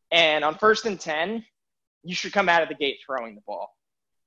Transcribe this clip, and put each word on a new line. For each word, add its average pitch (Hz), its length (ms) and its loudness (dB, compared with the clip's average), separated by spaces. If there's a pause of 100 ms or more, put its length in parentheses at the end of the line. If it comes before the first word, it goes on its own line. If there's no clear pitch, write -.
(100)
And 156 340 4
on 156 120 0
first 214 300 2
and 196 120 -4
ten, 175 460 -4 (600)
you 180 100 -8
should 175 180 -6
come 196 160 2
out 170 140 4
of 156 80 -4
the 156 40 -8
gate 139 300 -2
throwing 117 300 -8
the 104 120 -20
ball. 101 300 -12 (500)